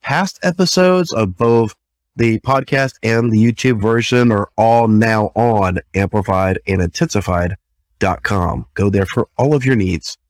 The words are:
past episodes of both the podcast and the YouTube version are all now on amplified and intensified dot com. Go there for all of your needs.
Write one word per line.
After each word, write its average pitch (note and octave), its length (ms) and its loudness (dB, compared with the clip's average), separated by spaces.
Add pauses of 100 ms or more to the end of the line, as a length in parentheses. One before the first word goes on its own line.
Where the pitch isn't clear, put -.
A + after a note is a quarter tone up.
past F3+ 400 -4
episodes F3+ 680 2
of G#2+ 240 -2
both A#2 380 2 (420)
the A2+ 240 0
podcast C3+ 640 -2
and A#2 280 0
the A2 60 2
YouTube A2+ 460 2
version A#2 500 2
are G2+ 240 0
all A#2 320 2
now A2 480 2
on G#2 420 0 (160)
amplified F#2+ 720 -2
and F#2+ 140 -2
intensified F2+ 760 -4 (420)
dot F#2 240 -2
com. F2+ 500 -4
Go G2+ 160 -2
there G2 160 0
for - 320 -4
all C#3+ 180 0
of C3 120 0
your C3 100 2
needs. F#2 400 -4 (140)